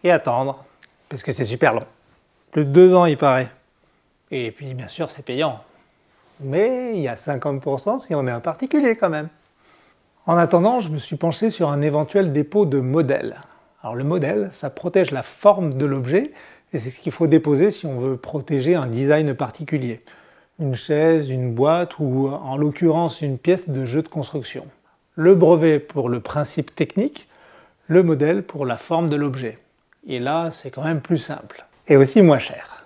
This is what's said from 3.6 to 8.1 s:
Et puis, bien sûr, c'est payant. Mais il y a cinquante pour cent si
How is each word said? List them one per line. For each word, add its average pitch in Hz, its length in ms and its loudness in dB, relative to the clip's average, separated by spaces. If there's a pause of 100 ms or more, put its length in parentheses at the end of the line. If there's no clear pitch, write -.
Et 120 160 -6
puis, 135 220 -16
bien 127 160 -12
sûr, 156 220 -10
c'est 139 120 -20
payant. 127 380 -4 (800)
Mais 226 540 -2
il 180 60 -4
y 135 80 -4
a 117 80 -6
cinquante 139 440 -6
pour 139 180 -4
cent 226 200 -4
si 185 160 -6